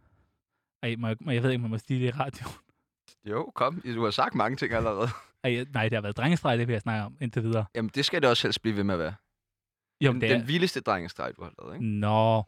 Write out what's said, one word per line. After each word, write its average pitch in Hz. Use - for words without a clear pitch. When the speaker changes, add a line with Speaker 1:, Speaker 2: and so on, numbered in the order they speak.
Speaker 1:
Ej, 117
må 117
jeg, 110
må, -
jeg 120
ved 131
ikke, 127
om 120
man 113
må 113
sige 127
det 123
i 120
radioen. 135
Speaker 2:
Jo, 107
kom. 160
Du 117
har 107
sagt -
mange 120
ting 110
allerede. 113
Speaker 1:
Ej, 123
nej, 117
det 110
har 110
været 104
drengestreg, 139
det 120
vi 123
har 110
snakket 110
om -
indtil 120
videre. 113
Speaker 2:
Jamen, 113
det 143
skal 170
det 135
også -
helst 98
blive 110
ved 101
med 98
at 87
være. 82
Speaker 1:
Jo, 139
Speaker 2:
Den, 123
Speaker 1:
det 113
Speaker 2:
den 120
Speaker 1:
er 113
Speaker 2:
vildeste 170
drengestreg, 87
du -
har 85
lavet, 71
ikke? 127
Speaker 1:
Nå, 107